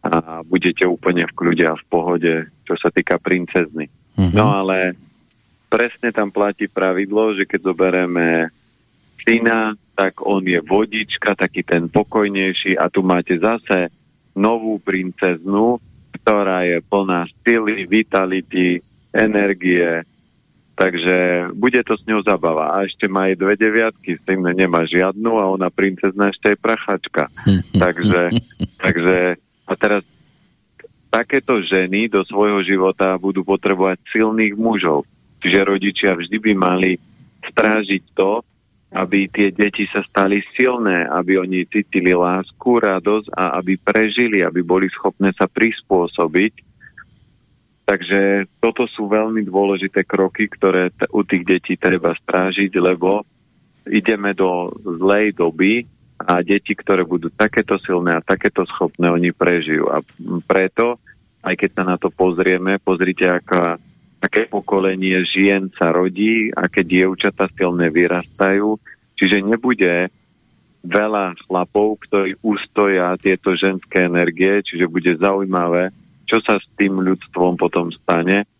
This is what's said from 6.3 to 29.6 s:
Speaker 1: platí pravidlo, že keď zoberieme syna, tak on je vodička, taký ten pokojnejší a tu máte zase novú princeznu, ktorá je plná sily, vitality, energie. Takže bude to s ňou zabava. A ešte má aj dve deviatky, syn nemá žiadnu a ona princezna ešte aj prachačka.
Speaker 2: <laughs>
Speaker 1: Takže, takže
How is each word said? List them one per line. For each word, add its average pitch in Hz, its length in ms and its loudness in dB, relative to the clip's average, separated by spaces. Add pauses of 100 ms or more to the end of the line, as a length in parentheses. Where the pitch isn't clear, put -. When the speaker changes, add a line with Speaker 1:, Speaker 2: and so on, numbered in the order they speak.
Speaker 1:
platí 101 320 -2
pravidlo, 98 720 0
že 95 80 -2
keď 98 140 -4 (100)
zoberieme 87 800 0 (720)
syna, 113 560 2 (160)
tak 95 280 -2
on 98 240 0
je 90 160 2
vodička, 104 720 -2
taký 92 320 -4
ten 85 240 0
pokojnejší 98 880 0
a 90 120 0
tu 98 120 0
máte 90 360 0
zase 98 520 0 (440)
novú 110 440 0
princeznu, 92 1040 0 (360)
ktorá 98 440 0
je 87 240 0
plná 95 400 0 (160)
sily, 110 440 0
vitality, 92 920 0 (340)
energie. 90 920 0 (720)
Takže 90 800 0
bude 120 240 2
to 110 160 -2
s - 80 -16
ňou 107 160 0
zabava. 82 480 0
A 98 160 -2
ešte 95 240 -4
má 95 160 0
aj 95 80 2
dve 98 240 0
deviatky, 110 640 0
syn 95 240 -2
nemá 87 400 0
žiadnu 95 480 0
a 101 160 2
ona 95 240 -2
princezna 98 560 0
ešte 104 240 0
aj - 80 -4
prachačka. 104 600 -4 (300)
Speaker 2:
<laughs> 92 280 0
Speaker 1:
Takže, 87 480 0 (480)
takže 90 640 0 (260)